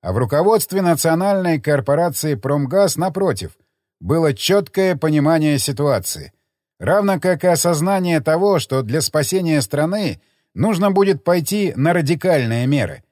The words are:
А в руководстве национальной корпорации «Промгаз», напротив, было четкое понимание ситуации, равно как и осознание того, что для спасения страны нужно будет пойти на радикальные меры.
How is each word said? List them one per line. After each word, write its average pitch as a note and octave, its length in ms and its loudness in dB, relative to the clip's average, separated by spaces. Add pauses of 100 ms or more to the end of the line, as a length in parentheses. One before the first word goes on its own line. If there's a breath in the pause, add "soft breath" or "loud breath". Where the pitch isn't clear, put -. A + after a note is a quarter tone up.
А F#2 140 -6
в - 20 0
руководстве F#3 640 0
национальной F3 800 0
корпорации D3 720 0
«Промгаз», C#3+ 640 0
напротив, E3 640 -4 (420)
было D3 320 0
четкое F#3+ 640 0
понимание D3+ 640 2
ситуации, B2 760 -4 (480)
равно F#3+ 400 0
как F3+ 240 0
и F3+ 40 4
осознание F3 760 0
того, F3 360 2
что C3 220 -2
для B2+ 220 -2
спасения D#3 580 0
страны D#3 640 -4 (320)
нужно G3 380 0
будет G3 320 2
пойти F3+ 520 0
на D3 160 2
радикальные C#3+ 760 0
меры. A2 460 -2